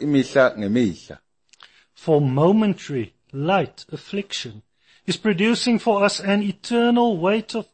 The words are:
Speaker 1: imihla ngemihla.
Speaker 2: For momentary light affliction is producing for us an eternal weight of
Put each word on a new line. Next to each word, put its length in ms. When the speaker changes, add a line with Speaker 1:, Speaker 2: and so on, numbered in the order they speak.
Speaker 1:
imihla 580
ngemihla. 600
Speaker 2:
For 260
momentary 920
light 600
affliction 720
is 100
producing 600
for 260
us 160
an 220
eternal 760
weight 380
of 200